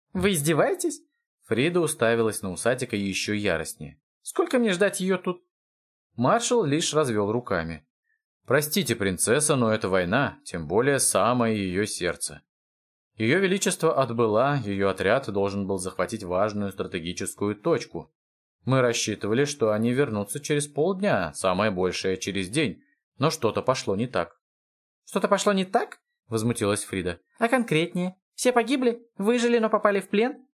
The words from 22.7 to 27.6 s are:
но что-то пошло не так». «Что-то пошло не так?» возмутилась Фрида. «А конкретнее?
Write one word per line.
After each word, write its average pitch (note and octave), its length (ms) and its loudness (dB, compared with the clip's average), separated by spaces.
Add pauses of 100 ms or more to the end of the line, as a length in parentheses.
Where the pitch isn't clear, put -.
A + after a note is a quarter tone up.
но C#3 120 0
что-то G#2+ 320 0
пошло A2+ 340 0
не A2+ 120 -2
так». - 320 -4 (640)
«Что-то G3+ 220 -2
пошло G3+ 260 2
не F#3+ 120 2
так?» - 360 -2 (260)
возмутилась A2 560 0
Фрида. F2+ 360 -6 (200)
«А A#3 80 2
конкретнее? F3+ 680 0 (180)